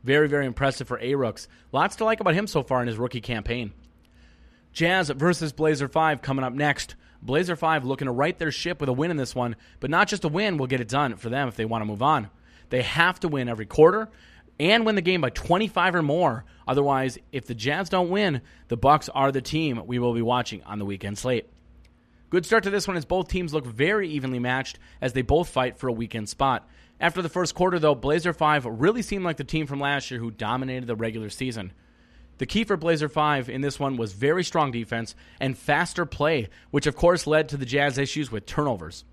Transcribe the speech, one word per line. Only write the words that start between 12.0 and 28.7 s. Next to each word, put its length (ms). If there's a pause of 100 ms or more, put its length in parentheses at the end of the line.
on. 260 (400)
They 140
have 380
to 80
win 200
every 160
quarter 460 (500)
and 240
win 100
the 60
game 220
by 80
twenty-five 640
or 80
more. 420 (240)
Otherwise, 480 (160)
if 140
the 80
Jazz 340
don't 220
win, 320 (260)
the 80
Bucks 320
are 240
the 80
team 460
we 120
will 140
be 80
watching 440
on 140
the 60
weekend 320
slate. 320 (800)
Good 160
start 200
to 60
this 160
one 120
as 80
both 220
teams 260
look 100
very 460
evenly 300
matched 380 (220)
as 140
they 80
both 260
fight 300
for 100
a 40
weekend 360
spot. 400 (320)
After 220
the 80
first 240
quarter, 240
though, 160
Blazer 400
five 320
really 340